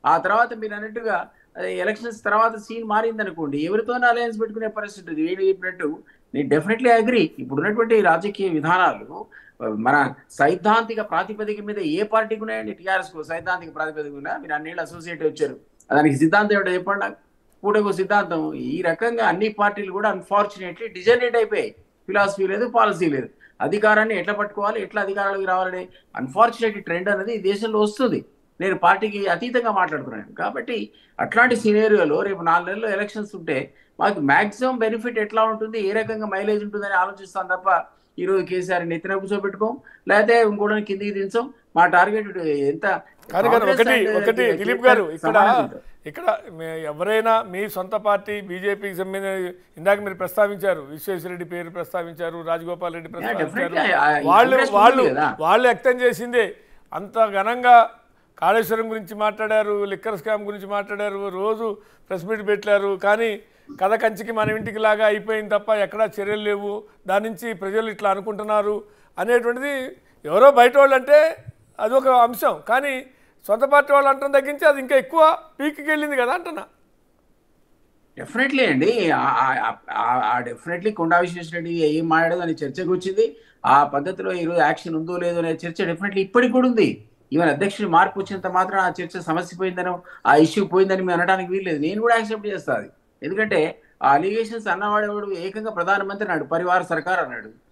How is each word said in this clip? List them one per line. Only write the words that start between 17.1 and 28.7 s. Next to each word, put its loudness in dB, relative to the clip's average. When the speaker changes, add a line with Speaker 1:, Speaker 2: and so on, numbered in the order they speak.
Speaker 1:
పూటకు 2
సిద్ధాంతం. 0
ఈ -6
రకంగా 0
అన్ని 0
పార్టీలు -2
కూడా -2
unfortunately -4
degenerate 2
అయిపోయాయి. -2
Philosophy 0
లేదు, -2
policy 2
లేదు. -6
అధికారాన్ని 2
ఎట్లా -4
పట్టుకోవాలి, -4
ఎట్లా -6
అధికారంలోకి -4
రావాలనే -2
unfortunate 0
trend -2
అనేది -6
ఈ -6
దేశంలో -2
వస్తుంది. -2
నేను 0